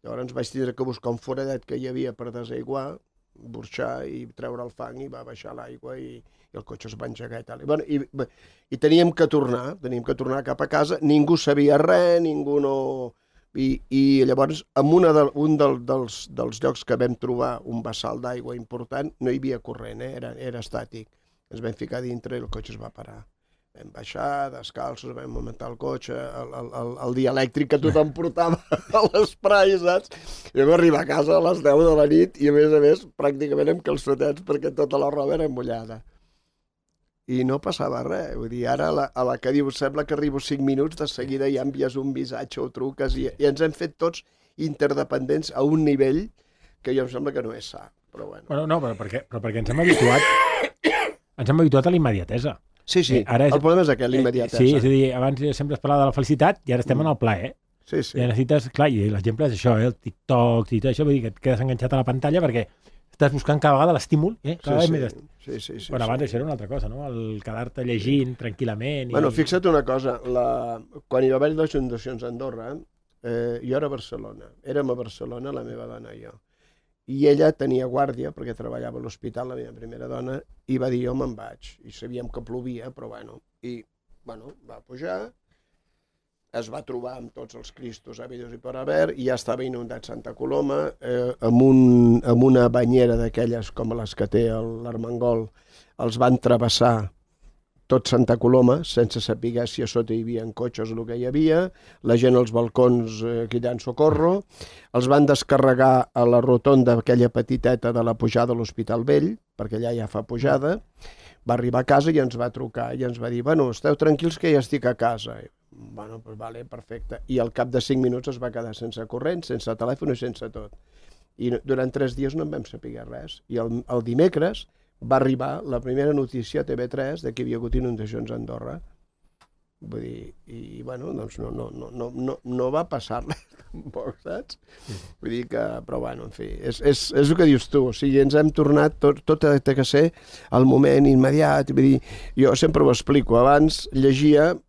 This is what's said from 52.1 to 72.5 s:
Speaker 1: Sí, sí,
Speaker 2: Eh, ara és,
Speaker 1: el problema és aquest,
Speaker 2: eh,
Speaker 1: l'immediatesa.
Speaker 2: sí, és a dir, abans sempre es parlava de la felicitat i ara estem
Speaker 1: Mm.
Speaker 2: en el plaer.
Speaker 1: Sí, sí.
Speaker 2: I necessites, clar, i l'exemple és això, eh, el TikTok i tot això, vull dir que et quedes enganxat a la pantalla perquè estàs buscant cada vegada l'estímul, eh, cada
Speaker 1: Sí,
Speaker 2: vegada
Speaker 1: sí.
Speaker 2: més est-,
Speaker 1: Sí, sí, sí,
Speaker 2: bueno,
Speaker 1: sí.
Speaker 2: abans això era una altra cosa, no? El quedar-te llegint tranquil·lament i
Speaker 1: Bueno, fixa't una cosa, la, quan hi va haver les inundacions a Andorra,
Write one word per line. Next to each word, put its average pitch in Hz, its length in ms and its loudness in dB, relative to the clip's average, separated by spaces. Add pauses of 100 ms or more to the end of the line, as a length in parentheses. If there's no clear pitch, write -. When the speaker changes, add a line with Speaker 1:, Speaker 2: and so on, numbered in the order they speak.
Speaker 1:
Sí, 180 160 4
sí, 127 140 4
Speaker 2:
Eh, 98 100 -4
ara 123 160 4
és, 139 80 4
Speaker 1:
el 143 80 2
problema 170 220 6
és 143 80 4
aquest, 123 160 0
Speaker 2:
eh, 131 80 2
Speaker 1:
l'immediatesa. 123 420 0
Speaker 2:
sí, 127 160 8
és 120 100 4
a 135 60 4
dir, 135 120 6 (120)
abans 131 300 0 (100)
sempre 143 240 -4
es - 60 -12
parlava 139 240 4
de - 20 4
la - 60 -4
felicitat 151 500 2
i 127 80 -2
ara 123 80 0
estem 127 160 0
Speaker 1:
Mm. 151 80 0
Speaker 2:
en 120 60 2
el 113 80 -2
plaer. 110 320 0 (340)
Speaker 1:
Sí, 156 160 -2
sí. - 160 -6
Speaker 2:
I 123 80 0
necessites, 127 480 0
clar, 147 160 2
i 104 200 0
l'exemple 110 360 0
és 120 80 0
això, 113 240 2
eh, 117 80 2
el 120 80 -2
TikTok 120 760 0
i 113 80 0
tot 131 100 0
això, 151 160 0
vull 143 80 4
dir 127 80 0
que 113 60 -6
et 101 100 -12
quedes 127 220 0
enganxat 127 320 -2
a 131 80 2
la 120 40 0
pantalla 147 380 0
perquè 117 240 0 (460)
estàs 139 200 2
buscant 147 280 0
cada 147 160 4
vegada 165 160 4
l'estímul, 160 500 0
eh, 160 140 -6
cada 147 240 0
Speaker 1:
Sí, 170 60 4
Speaker 2:
vegada - 0 -
Speaker 1:
sí. 160 60 2
Speaker 2:
més 143 120 -2
est-, - 220 -10 (140)
Speaker 1:
Sí, 123 200 -12
sí, - 200 -14
sí, - 100 -16
Speaker 2:
bueno, 120 140 -2
Speaker 1:
sí. 113 60 -2
Speaker 2:
abans 131 120 -2
això 117 140 -4
era 131 80 -2
una 156 80 -6
altra 104 160 -10
cosa, 131 200 -6
no? 139 180 -10
El 110 360 -8
quedar-te 120 420 -10
llegint 127 520 -2
tranquil·lament 120 720 -6
i - 20 -6
Speaker 1:
Bueno, 143 180 2
fixa't 170 360 -2
una 156 180 4
cosa, 131 420 -2
la, 123 540 -2 (280)
quan 127 160 2
hi 131 60 4
va 131 60 2
haver 151 180 0
les 156 200 -2
inundacions 123 500 -6
a 120 40 -8
Andorra, 120 460 -10 (480)